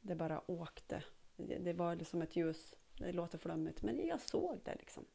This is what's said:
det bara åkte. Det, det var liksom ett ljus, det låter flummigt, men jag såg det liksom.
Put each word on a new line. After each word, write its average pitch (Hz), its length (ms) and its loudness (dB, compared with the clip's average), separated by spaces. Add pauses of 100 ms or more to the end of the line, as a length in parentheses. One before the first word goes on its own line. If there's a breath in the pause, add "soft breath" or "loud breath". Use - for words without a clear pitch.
det 190 140 0
bara 160 360 0
åkte. - 540 -4 (320)
Det, - 220 -2
det 175 140 0
var 170 240 4
liksom 170 260 0
ett 160 140 0
ljus, 165 380 2 (240)
det 180 140 0
låter 170 260 0
flummigt, 160 440 0
men 240 240 2
jag 311 140 2
såg - 440 0
det - 140 -2
liksom. - 260 -12 (100)